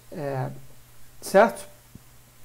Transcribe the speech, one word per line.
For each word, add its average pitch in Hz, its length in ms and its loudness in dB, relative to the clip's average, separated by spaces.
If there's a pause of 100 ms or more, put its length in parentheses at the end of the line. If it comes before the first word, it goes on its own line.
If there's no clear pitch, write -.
(120)
É, 139 380 -4 (720)
certo? 214 460 6 (800)